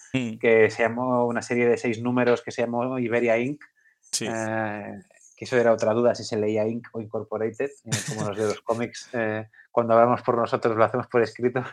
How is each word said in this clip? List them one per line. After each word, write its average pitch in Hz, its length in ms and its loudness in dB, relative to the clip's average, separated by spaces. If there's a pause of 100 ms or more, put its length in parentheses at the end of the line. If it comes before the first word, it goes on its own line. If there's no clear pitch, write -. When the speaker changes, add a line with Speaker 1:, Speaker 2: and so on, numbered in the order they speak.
(140)
Speaker 1:
Mm. 117 240 -4
Speaker 2:
que 113 320 6
se 117 140 -2
llamó, 123 420 0
una 120 160 -2
serie 120 260 0
de 117 80 4
seis 113 260 -2
números 123 400 2
que 120 100 -12
se 123 100 -4
llamó 120 360 -2
Iberia 117 400 0
Inc. 135 240 -4 (480)
Speaker 1:
Sí. - 160 -6
Speaker 2:
Eh, 110 760 -6 (340)
que 113 100 -14
eso 127 120 0
era 117 160 6
otra 110 200 0
duda, 120 220 2
si 117 80 -12
se 110 140 -6
leía 107 280 0
Inc 117 280 -6
o 113 80 -8
Incorporated, 107 680 -6
eh, - 200 -20 (180)
como 107 220 -6
los 101 80 -8
de 110 80 0
los 101 160 -2
Speaker 1:
<laughs> - 20 -20
Speaker 2:
cómics, 117 500 -6
eh, 110 340 -4 (220)
cuando 113 240 0
hablamos 117 300 6
por 117 140 0
nosotros 117 380 0
lo 113 80 4
hacemos 120 240 0
por 120 140 2
escrito. 123 400 -2 (120)